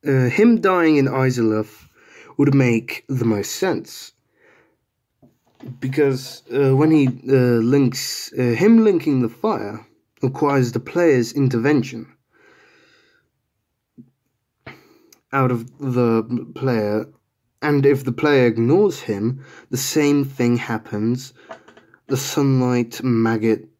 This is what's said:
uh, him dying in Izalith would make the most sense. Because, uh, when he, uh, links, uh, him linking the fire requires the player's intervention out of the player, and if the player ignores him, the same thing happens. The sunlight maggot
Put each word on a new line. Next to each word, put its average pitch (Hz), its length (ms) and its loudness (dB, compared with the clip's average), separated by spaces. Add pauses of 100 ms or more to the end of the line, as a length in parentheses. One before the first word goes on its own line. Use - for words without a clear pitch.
uh, 131 220 2
him 220 320 4
dying 170 360 2
in 135 100 2
Izalith 117 800 -2 (480)
would 139 180 2
make 120 540 0
the 127 160 -4
most 107 280 -2
sense. - 600 -6 (1700)
Because, 135 640 -4 (100)
uh, 135 240 2
when 156 140 2
he, 147 160 4
uh, 123 560 2
links, 127 760 -2
uh, 127 60 -2
him 190 420 4
linking 151 380 2
the 113 60 0
fire 110 580 -6 (360)
requires 135 500 0
the 117 80 -4
player's 143 520 0
intervention 131 800 -2 (3250)
out 131 200 0
of 113 260 -8
the 120 760 -2
player, 110 520 -2 (560)
and 143 240 0
if 135 180 2
the 127 80 -4
player 139 340 2
ignores 135 540 2
him, 113 440 -6 (260)
the 131 60 -6
same 143 480 0
thing 123 320 0
happens. 113 760 -6 (760)
The 135 80 -2
sunlight 127 840 0
maggot 113 680 0 (120)